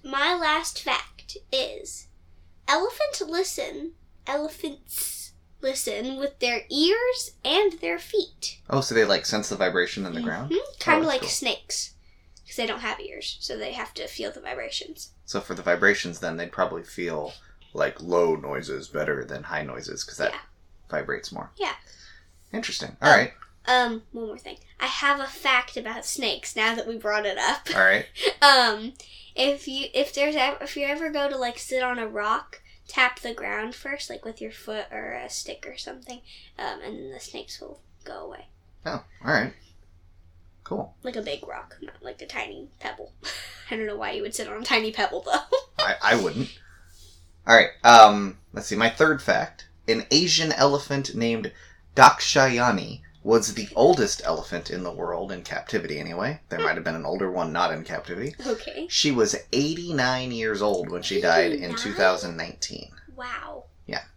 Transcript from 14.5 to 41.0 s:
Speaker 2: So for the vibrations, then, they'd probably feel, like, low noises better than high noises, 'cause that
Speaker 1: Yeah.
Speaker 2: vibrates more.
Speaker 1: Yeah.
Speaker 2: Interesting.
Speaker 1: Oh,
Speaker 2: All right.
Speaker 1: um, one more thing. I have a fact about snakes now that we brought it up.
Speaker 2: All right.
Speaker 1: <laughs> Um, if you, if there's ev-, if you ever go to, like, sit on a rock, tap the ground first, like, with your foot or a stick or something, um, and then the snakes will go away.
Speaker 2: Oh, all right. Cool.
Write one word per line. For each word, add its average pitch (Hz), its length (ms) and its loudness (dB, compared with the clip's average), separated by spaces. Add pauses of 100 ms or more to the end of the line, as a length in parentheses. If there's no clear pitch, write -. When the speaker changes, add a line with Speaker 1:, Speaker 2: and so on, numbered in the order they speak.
Speaker 2:
So - 140 -6
for - 160 -8
the 87 80 -12
vibrations, 87 560 2
then, 82 180 -6
they'd 85 140 -8
probably 90 320 -2
feel, 78 500 -6 (400)
like, 73 280 -2
low 85 340 2
noises 69 540 -8
better 73 340 -4
than 67 200 -10
high 76 200 -6
noises, - 400 -10
'cause - 140 -14
that 69 160 -2
Speaker 1:
Yeah. - 60 -12 (500)
Speaker 2:
vibrates - 420 -6
more. - 240 -12
Speaker 1:
Yeah. - 200 -6 (760)
Speaker 2:
Interesting. - 500 -8
Speaker 1:
Oh, 143 80 4
Speaker 2:
All - 80 10
right. 240 160 2 (320)
Speaker 1:
um, 240 460 2
one 226 160 -10
more 220 100 -12
thing. - 200 -16 (240)
I 262 60 -2
have 277 340 0
a 269 60 -6
fact 254 500 0
about 226 280 -10
snakes - 500 -4
now 226 200 0
that 226 100 -6
we 226 120 -6
brought 208 280 -2
it 196 120 -2
up. - 360 -2
Speaker 2:
All 98 80 4
right. 95 260 6 (180)
Speaker 1:
<laughs> - 160 2
Um, 247 520 6 (420)
if 285 340 -2
you, 269 240 -8
if 277 200 0
there's 294 220 0
ev-, 277 260 0
if - 140 -10
you 285 100 -4
ever 302 240 -4
go 285 200 -2
to, 269 80 -4
like, 240 200 -4
sit 262 240 -4
on 247 160 -2
a 220 100 -6
rock, 214 540 -4 (260)
tap 247 340 0
the 233 120 -8
ground 214 400 -8
first, 285 360 -10
like, - 160 -14
with 220 160 -12
your 220 100 -12
foot - 400 -10
or - 220 -10
a - 160 -12
stick - 360 -12
or 254 120 -14
something, 247 440 -16 (380)
um, - 220 -8
and - 180 -12
then 262 120 -14
the - 100 -16
snakes - 400 -14
will - 180 -18 (240)
go 95 220 -14
away. - 220 -18 (380)
Speaker 2:
Oh, - 180 -6 (220)
all 135 80 0
right. 123 200 0 (1120)
Cool. - 380 -8